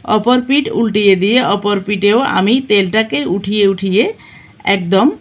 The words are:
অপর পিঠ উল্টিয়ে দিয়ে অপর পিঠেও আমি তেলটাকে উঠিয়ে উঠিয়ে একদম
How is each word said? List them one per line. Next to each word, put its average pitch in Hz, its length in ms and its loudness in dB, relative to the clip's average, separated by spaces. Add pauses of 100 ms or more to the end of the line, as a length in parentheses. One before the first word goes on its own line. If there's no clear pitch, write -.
(160)
অপর 240 220 2 (100)
পিঠ 285 240 0
উল্টিয়ে 208 440 2
দিয়ে 208 220 0 (160)
অপর 202 260 -2
পিঠেও 202 380 0 (180)
আমি 196 180 2 (140)
তেলটাকে 214 580 0
উঠিয়ে 202 420 -2
উঠিয়ে 196 360 0 (600)
একদম 190 420 0 (140)